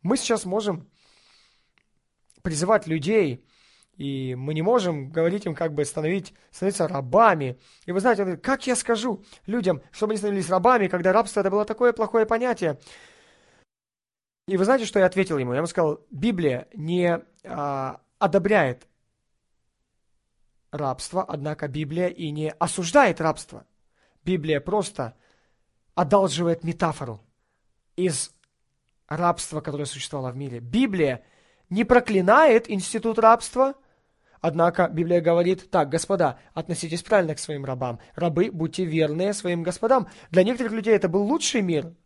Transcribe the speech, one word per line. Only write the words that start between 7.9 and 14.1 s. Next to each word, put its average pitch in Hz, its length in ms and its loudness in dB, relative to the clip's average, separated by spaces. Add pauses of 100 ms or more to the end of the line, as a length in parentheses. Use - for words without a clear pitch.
вы 190 80 0
знаете, 208 220 2
он - 20 0
говорит: 175 180 -6
«Как 262 240 -2
я 247 80 0
скажу 233 480 -2 (220)
людям, 185 360 -2 (100)
чтобы 214 200 -4
они 220 60 -2
становились 196 320 -2
рабами, 190 400 4
когда 185 240 2
рабство — 214 280 2
это 190 80 0
было 208 140 0
такое 233 300 0
плохое 226 320 0
понятие?» 226 520 -2 (1700)